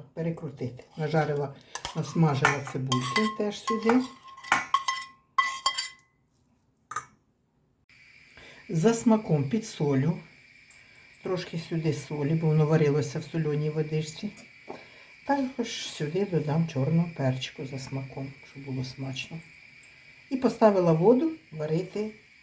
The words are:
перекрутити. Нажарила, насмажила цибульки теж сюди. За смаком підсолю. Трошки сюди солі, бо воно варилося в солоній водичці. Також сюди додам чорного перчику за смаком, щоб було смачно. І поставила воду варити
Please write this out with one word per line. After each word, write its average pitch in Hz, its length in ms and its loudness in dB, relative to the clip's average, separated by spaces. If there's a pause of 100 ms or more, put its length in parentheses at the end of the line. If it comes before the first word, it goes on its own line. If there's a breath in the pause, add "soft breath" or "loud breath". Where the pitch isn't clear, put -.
(140)
перекрутити. 160 680 -6 (140)
Нажарила, 147 580 0 (400 loud breath)
насмажила 143 760 2
цибульки 131 500 -2 (160)
теж 208 260 -4
сюди. 226 380 2 (4000 loud breath)
За 196 240 4
смаком 214 560 4
підсолю. 147 680 2 (1040 loud breath)
Трошки 175 360 -4 (100)
сюди 160 240 0
солі, 147 400 -2
бо 160 140 2
воно 156 180 6
варилося 147 540 2
в - 40 -6
солоній 151 460 -2
водичці. 156 640 -4 (960 loud breath)
Також 262 420 -2
сюди 170 640 -4
додам 151 360 2
чорного 165 500 2
перчику 131 480 -2
за 131 140 -8
смаком, 135 540 -8 (180)
щоб 139 140 -16
було 131 180 -4
смачно. 135 540 -8 (920 loud breath)
І 269 80 -2
поставила 196 560 6
воду 247 380 6 (200)
варити 180 600 -4 (320)